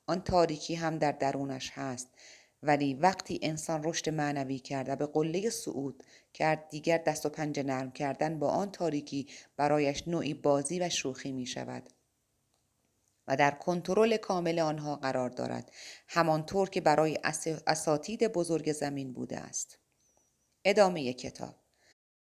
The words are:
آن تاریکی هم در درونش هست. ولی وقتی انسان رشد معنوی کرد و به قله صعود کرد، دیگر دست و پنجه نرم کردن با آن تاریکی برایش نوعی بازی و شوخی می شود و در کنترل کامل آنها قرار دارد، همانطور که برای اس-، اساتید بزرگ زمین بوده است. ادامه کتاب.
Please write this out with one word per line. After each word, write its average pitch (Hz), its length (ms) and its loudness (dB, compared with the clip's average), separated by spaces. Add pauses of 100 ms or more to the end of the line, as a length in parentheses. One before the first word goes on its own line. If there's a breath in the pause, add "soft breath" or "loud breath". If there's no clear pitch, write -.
آن 180 160 -2
تاریکی 165 520 2
هم 165 240 -2
در 147 140 2
درونش 139 640 -2
هست. 135 340 -8 (540 loud breath)
ولی 143 320 4
وقتی 180 480 0
انسان 156 420 -2
رشد 160 240 -2
معنوی 143 500 -2
کرد 131 300 -6
و 135 80 -2
به 147 100 -2
قله 160 440 0
صعود - 540 -6 (300 soft breath)
کرد، 156 340 0
دیگر 165 300 2
دست 156 280 -2
و - 20 0
پنجه 147 340 -4
نرم 131 300 -4
کردن 151 460 -2
با 143 120 0
آن 196 200 0
تاریکی 147 580 -4 (280 loud breath)
برایش 143 520 2
نوعی 156 260 0
بازی 143 460 2
و 175 80 0
شوخی 135 440 -4
می 127 140 -6
شود 127 420 -8 (1400)
و 135 100 0
در 143 140 6
کنترل 185 640 2
کامل 175 420 0
آنها 151 380 0
قرار 127 340 -2
دارد، 123 420 -6 (360 loud breath)
همانطور 165 640 2
که 180 100 -2
برای 156 440 4
اس-، 160 420 -4
اساتید 156 600 0
بزرگ 170 460 0
زمین 143 400 -4
بوده 123 240 -8
است. - 420 -10 (840)
ادامه 180 480 4
کتاب. 127 420 -10 (680 soft breath)